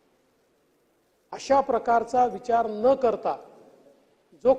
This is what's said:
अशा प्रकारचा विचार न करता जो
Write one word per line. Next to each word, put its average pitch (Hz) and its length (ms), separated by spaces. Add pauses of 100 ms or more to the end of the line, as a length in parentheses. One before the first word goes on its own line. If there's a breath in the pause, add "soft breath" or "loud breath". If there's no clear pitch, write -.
(1300)
अशा 269 280
प्रकारचा 240 680
विचार 226 420
न 214 260
करता 208 420 (1080)
जो 254 140